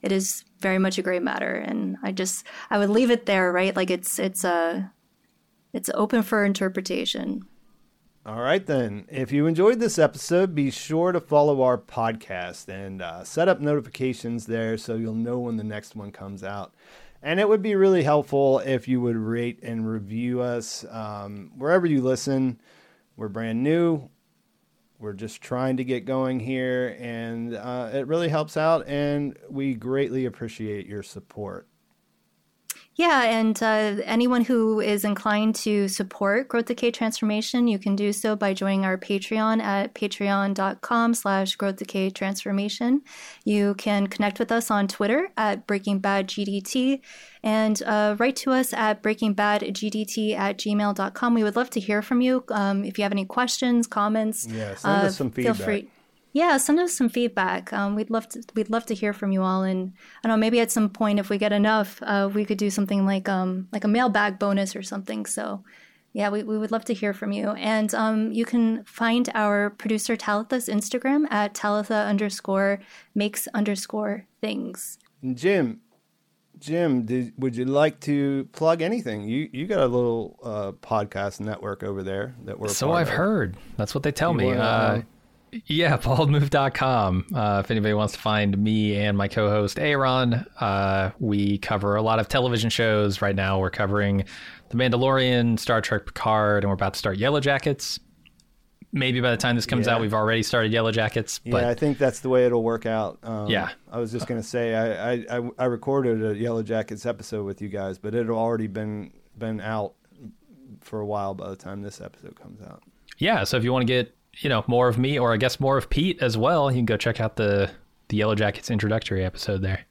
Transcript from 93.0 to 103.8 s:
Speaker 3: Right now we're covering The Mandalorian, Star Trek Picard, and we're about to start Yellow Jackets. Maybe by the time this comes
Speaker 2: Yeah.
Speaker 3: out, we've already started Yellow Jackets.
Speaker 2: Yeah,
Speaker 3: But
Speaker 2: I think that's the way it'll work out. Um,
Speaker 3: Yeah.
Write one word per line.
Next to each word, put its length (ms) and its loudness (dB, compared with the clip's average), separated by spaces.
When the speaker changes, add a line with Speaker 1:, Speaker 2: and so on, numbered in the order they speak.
Speaker 3:
Right 140 2
now 240 2
we're 100 0
covering 540 2
The 80 -2
Mandalorian, 800 4
Star 200 2
Trek 280 -2
Picard, 560 2
and 80 2
we're 20 2
about 200 0
to 40 -8
start 220 -2
Yellow 200 2
Jackets. 600 0
Maybe 300 0
by 80 2
the 80 2
time 180 2
this 120 0
comes 180 0
Speaker 2:
Yeah. 80 4
Speaker 3:
out, 80 2
we've 140 0
already 260 2
started 300 2
Yellow 200 2
Jackets. 520 -2
Speaker 2:
Yeah, 80 -6
Speaker 3:
But 140 2
Speaker 2:
I 100 2
think 240 0
that's 220 2
the 80 -4
way 180 6
it'll 160 2
work 240 0
out. 340 -2
Um, 260 -6
Speaker 3:
Yeah. 220 0